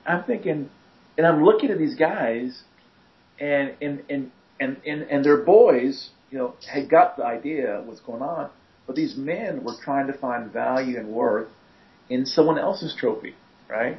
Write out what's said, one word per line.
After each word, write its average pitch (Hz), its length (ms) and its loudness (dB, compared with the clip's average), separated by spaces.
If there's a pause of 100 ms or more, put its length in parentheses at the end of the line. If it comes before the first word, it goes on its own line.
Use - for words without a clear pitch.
I'm 175 200 -2
thinking, 160 440 -4 (480)
and 160 80 4
I'm 160 200 6
looking 220 260 6
at 185 60 -2
these 156 180 -2
guys, 127 680 -2 (760)
and, 143 420 -2
and, 143 280 -6
and, 135 220 -4 (280)
and, 139 260 -4
and, 151 180 -6
and 139 220 0
their 147 200 6
boys, 160 640 6 (200)
you 135 80 -12
know, 127 160 -4 (160)
had 143 200 -6
got 170 260 6
the 127 100 -4
idea 120 540 -4
of 107 80 -14
what's 113 140 -18
going 117 200 -12
on, 156 280 -8 (360)
but 131 120 -10
these 156 180 -2
men 160 480 -6
were 117 180 -8
trying 139 260 -2
to 139 60 -6
find 120 380 -6
value 123 480 -2
and 110 80 -10
worth 110 400 -2 (640)
in 127 160 -2
someone 156 340 2
else's 185 400 -4
trophy, - 340 -4 (360)
right? 120 300 -4